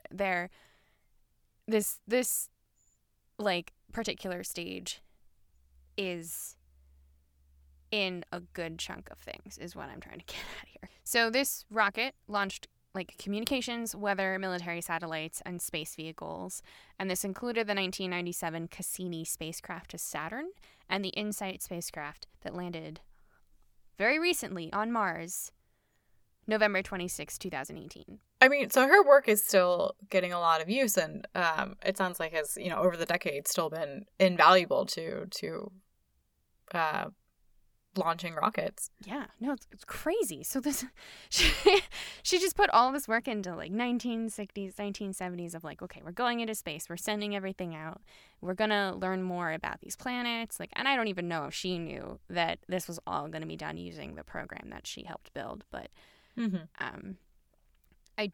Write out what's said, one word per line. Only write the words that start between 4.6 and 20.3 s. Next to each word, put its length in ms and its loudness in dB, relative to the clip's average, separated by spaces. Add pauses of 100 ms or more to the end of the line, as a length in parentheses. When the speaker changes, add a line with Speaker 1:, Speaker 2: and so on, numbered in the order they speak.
Speaker 1:
is 600 -6 (1300)
in 400 -2
a 80 -6
good 400 -8
chunk 320 -10
of 80 -18
things, 400 -16
is 160 -14
what 140 -12
I'm 100 -16
trying 200 -16
to 60 -20
<laughs> 20 -18
get 100 -10 (240)
at 60 -20
here. 220 -18 (140)
So 260 2
this 400 0
rocket 460 0 (120)
launched, 400 -4 (280)
like, 220 -8
communications, 800 -4
weather, 440 0
military 420 -4
satellites, 640 -4
and 160 -8
space 340 -6
vehicles. 680 -10 (340)
And 120 -4
this 140 -2
included 440 -2
the 80 0
nineteen 340 -2
ninety-seven 600 -4
Cassini 560 -6
spacecraft 680 -8
to 60 -12
Saturn 500 -6 (420)